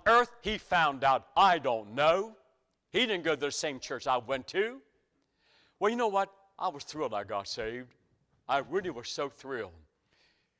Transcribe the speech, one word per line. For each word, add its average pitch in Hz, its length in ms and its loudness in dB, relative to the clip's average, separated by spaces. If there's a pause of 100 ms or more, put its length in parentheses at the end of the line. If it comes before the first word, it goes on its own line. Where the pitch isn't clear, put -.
earth 233 360 4
he 214 160 -4
found 147 480 0
out, 135 300 2
I 180 240 6
don't 113 360 -2
know. 180 400 2 (540)
He 240 160 0
didn't 190 180 -2
go 160 120 2
to 127 40 -8
the 139 120 -2
same 139 280 -6
church 120 260 -8
I 131 120 2
went 123 300 -4
to. 226 340 -4 (1000)
Well, 208 120 2
you 240 40 0
know 240 140 2
what? 196 200 0 (280)
I 170 100 -4
was 147 160 -6
thrilled 139 300 -4
I 101 100 -2
got 101 240 -6
saved. 123 480 -8 (540)
I 135 80 2
really 165 320 -4
was 120 180 -10
so 143 220 -6
thrilled. 120 420 -10 (880)